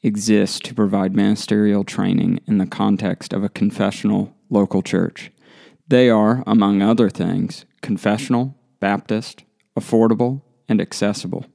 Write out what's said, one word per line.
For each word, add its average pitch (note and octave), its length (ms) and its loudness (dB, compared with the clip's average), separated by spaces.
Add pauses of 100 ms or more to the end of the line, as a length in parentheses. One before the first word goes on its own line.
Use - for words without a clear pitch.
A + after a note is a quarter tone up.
exists G#2 580 0
to - 140 -14
provide G2 420 0
ministerial G#2 680 2
training F#2+ 640 0
in G#2 120 0
the F#2+ 80 0
context G2+ 680 -2
of F#2+ 100 -2
a G2+ 60 -4
confessional G2+ 880 -2 (140)
local G2 320 0
church. - 480 -4 (580)
They B2 220 6
are, A2 360 2
among G2+ 360 4
other A2+ 260 4
things, F#2 560 -4 (160)
confessional, A#2+ 800 -2 (200)
Baptist, - 680 -6 (300)
affordable, A2+ 680 2 (260)
and A2 100 2
accessible. - 760 -4